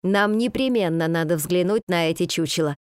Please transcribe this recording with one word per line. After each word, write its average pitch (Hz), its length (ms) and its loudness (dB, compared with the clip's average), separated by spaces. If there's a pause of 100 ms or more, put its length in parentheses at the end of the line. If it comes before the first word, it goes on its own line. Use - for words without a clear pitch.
Нам 202 340 2
непременно 220 720 0
надо 165 280 0
взглянуть 180 520 0
на 170 220 0
эти 165 160 -2
чучела. 156 560 -2